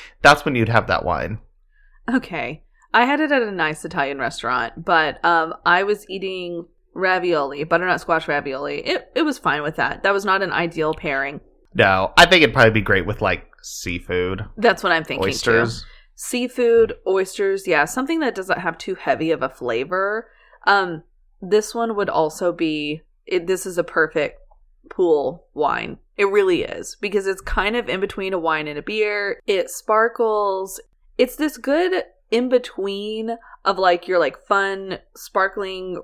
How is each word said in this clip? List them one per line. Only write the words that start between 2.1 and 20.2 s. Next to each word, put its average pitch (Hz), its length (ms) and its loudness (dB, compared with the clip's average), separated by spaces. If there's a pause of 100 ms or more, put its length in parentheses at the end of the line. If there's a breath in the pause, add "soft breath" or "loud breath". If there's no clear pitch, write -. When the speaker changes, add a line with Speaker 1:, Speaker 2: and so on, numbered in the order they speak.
Speaker 2:
Okay. 156 520 -4 (280)
I 233 120 6
had 285 160 0
it 302 100 0
at 269 120 2
a 214 100 -4
nice 160 320 -2
Italian 143 340 -4
restaurant, 123 680 -4
but, 160 400 2
um, 165 300 2 (100)
I 175 200 4
was 202 260 -4
eating 180 560 -8 (260)
ravioli, 170 680 0
butternut 170 380 0
squash 165 260 0
ravioli. 143 580 -4
It, - 300 -4
it - 80 2
was 302 160 -2
fine 147 240 0
with 151 140 -4
that. 135 260 -2
That 196 100 2
was 196 120 -2
not 196 180 0
an 180 80 -4
ideal 160 420 -2
pairing. 139 480 -6 (320)
Speaker 1:
No, 95 440 4
I 175 100 12
think 175 160 6
it'd 131 100 4
probably 117 200 8
be 110 80 2
great 95 260 2
with, 104 160 -4
like, 90 240 -2 (160)
seafood. 90 840 -4 (120)
Speaker 2:
That's 196 260 0
what 190 80 0
I'm 160 140 2
thinking, 110 220 -4
too. - 20 0
Speaker 1:
Oysters. 117 560 0 (320 soft breath)
Speaker 2:
Seafood, 233 800 0 (120)
oysters, 190 600 -2
yeah, 151 160 4
something 269 340 -4
that 294 160 -2
doesn't 190 240 -2
have - 180 -6
too 190 200 -8
heavy 156 340 -2
of 151 100 0
a 131 80 -2
flavor. 180 800 -4 (380 soft breath)